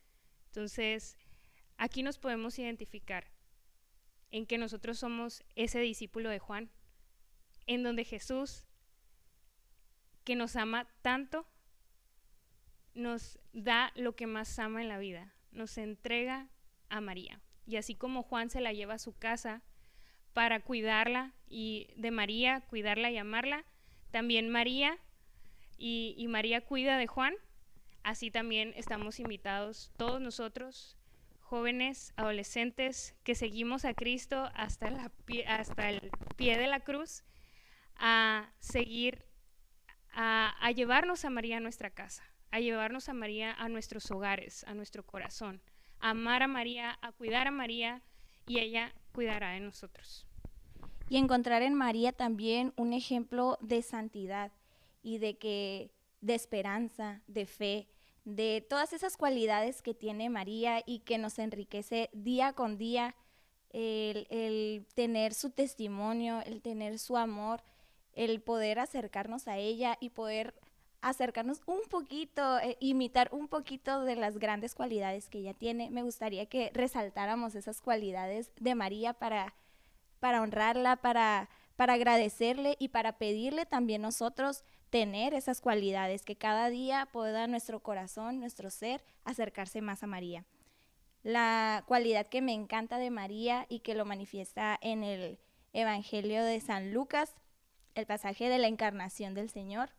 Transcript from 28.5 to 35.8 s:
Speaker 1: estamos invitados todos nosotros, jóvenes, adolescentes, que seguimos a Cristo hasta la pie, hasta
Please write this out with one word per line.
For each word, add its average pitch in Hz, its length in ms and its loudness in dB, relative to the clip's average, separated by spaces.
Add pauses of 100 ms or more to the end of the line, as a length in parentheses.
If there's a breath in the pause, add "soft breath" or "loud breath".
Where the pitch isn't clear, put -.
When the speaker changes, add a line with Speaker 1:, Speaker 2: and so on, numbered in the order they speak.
Speaker 1:
estamos 214 440 -6
invitados 208 760 -4
todos 247 240 0
nosotros, 247 760 -8 (440 soft breath)
jóvenes, 247 760 -2
adolescentes, 233 1080 -2
que 240 120 2
seguimos 233 500 -2
a 240 100 2
Cristo 254 600 -2
hasta 214 360 -2
la 254 180 -4 (160)
pie, 240 220 -4
hasta 220 420 0